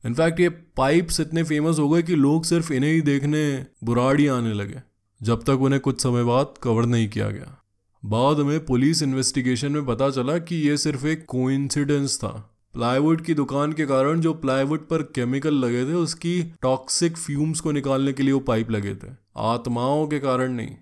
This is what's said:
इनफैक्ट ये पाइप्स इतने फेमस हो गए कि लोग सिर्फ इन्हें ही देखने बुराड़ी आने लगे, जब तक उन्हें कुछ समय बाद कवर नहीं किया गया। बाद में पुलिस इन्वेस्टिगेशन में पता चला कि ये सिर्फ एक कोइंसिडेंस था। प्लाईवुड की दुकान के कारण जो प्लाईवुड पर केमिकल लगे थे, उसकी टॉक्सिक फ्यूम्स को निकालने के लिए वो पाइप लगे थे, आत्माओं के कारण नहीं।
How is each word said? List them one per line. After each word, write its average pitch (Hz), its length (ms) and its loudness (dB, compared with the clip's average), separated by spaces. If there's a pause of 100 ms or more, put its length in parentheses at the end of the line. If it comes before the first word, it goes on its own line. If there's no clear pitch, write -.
इनफैक्ट 160 340 0
ये 175 100 4
पाइप्स 165 680 0
इतने 160 240 0
फेमस 156 360 0
हो 147 100 2
गए 170 120 4
कि 165 140 0
लोग 151 300 4
सिर्फ 165 260 0
इन्हें 143 220 2
ही 165 80 2
देखने 143 640 0 (180)
बुराड़ी 127 440 4
आने 120 260 0
लगे, 101 280 -6 (400)
जब 117 220 0
तक 139 60 0
उन्हें 135 320 2
कुछ 131 200 -2
समय 120 220 2
बाद 127 300 2 (100)
कवर 117 220 2
नहीं 117 240 2
किया 107 200 -2
गया। - 340 -12 (420)
बाद 123 320 2
में 151 280 0
पुलिस 143 380 2
इन्वेस्टिगेशन 131 680 -2
में 147 140 -2
पता 131 240 0
चला 135 280 -2
कि 170 180 -4
ये 147 220 2
सिर्फ 143 280 -2
एक 156 220 -2
कोइंसिडेंस 139 920 0
था। 110 400 -10 (160)
प्लाईवुड 139 480 2
की 165 120 -2
दुकान 143 400 0
के 156 120 -2
कारण 139 360 2
जो 160 120 2
प्लाईवुड 139 540 -2
पर 160 140 -2
केमिकल 135 520 -2
लगे 127 320 0
थे, 147 80 -4
उसकी 170 680 -2
टॉक्सिक 131 560 -2
फ्यूम्स 151 420 -2
को 156 120 -2
निकालने 139 420 0
के 135 100 -2
लिए 139 100 4
वो 139 60 2
पाइप 117 320 0
लगे 101 240 -4
थे, 98 160 -16 (260)
आत्माओं 120 680 0
के 147 120 -2
कारण 127 320 0
नहीं। 120 180 -6 (120)